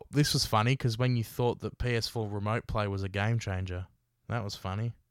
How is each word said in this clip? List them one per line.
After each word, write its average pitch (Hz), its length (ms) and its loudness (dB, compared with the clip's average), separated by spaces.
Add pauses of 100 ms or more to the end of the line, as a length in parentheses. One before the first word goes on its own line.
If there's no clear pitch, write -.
(120)
this 143 220 4
was - 120 2
funny 117 300 4
'cause 113 220 0
when 127 180 2
you 117 80 0
thought - 380 0
that - 160 -8
P 123 180 0
S 113 120 0
four 110 200 -4
Remote 104 380 -2
Play 107 220 0
was 98 160 -2
a 98 60 -4
game 101 280 2
changer, 92 480 -2 (420)
that 113 160 -2
was 101 120 -6
funny. 107 380 -4 (160)